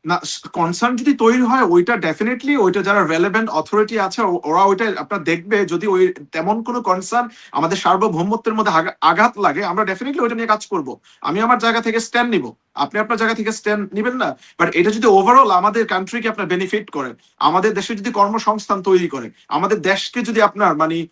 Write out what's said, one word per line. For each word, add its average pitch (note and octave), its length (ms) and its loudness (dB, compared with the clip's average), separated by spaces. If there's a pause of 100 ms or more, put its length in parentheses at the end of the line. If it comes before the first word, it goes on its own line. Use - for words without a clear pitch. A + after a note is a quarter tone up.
না, F3 180 -2
স-, - 240 -12
কনসার্ন F3+ 480 -2
যদি C4+ 180 0
তৈরি A#3 260 4
হয় B3 220 2
ওইটা F3 320 4
definitely A#3+ 640 -2
ওইটা F#3 220 2
যারা G3 240 2
রেলেভেন্ট F#3+ 440 0
অথরিটি G#3+ 480 0
আছে G3 240 -2
ও-, F3 220 0
ওরা F#3 200 4
ওইটা G3 320 2
আপনার E3+ 280 -8
দেখবে। F3 420 0
যদি E3+ 200 -4
ওই F#3 280 2 (180)
তেমন G#3 300 -2
কোনো A#3+ 200 -6
কনসার্ন G3 460 -2 (240)
আমাদের E3 240 -2
সার্বভৌমত্বের F#3+ 800 0
মধ্যে G3 180 0
আগা-, D#3+ 280 0
আঘাত G3+ 380 2
লাগে, F3+ 260 0
আমরা F#3 200 -2
definitely A#3+ 380 -4
ওইটা A#3 120 -2
নিয়ে A3+ 120 -6
কাজ G#3+ 200 -2
করব। D3 320 -6 (220)
আমি F3 200 -2
আমার A#3 180 2
জায়গা A3+ 220 0
থেকে A3+ 200 -2
স্ট্যান্ড A#3+ 300 -2
নিব, C#3 220 -2 (220)
আপনি E3+ 260 -4
আপনার A3 180 -2
জায়গা A3+ 160 0
থেকে A3 180 -4
স্ট্যান্ড G#3 420 -4
নিবেন A#3 200 -2
না। A#3+ 220 -4 (220)
But A#3 160 0
এটা - 160 2
যদি A3+ 160 0
overall G#3 440 6
আমাদের G3+ 360 2
কান্ট্রিকে A3 420 -4
আপনার G#3 180 -4
বেনিফিট F#3 440 -2
করে, C3 240 -6 (240)
আমাদের F#3 360 2
দেশে G3+ 200 -4
যদি G3+ 180 -6
কর্মসংস্থান G#3 720 0
তৈরি F3+ 260 4
করে, B2 220 -8 (180)
আমাদের F#3+ 300 0
দেশকে G3 440 -2
যদি A3 200 2
আপনার G3 340 2
মানে D#3+ 360 -2